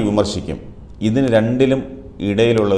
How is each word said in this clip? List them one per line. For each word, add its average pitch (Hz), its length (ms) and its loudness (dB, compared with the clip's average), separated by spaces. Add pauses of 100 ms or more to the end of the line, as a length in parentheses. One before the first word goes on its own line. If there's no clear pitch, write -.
വിമർശിക്കും. 95 500 -2 (480)
ഇതിന് 131 280 2
രണ്ടിലും 127 460 2 (480)
ഇടയിലുള്ള 110 480 2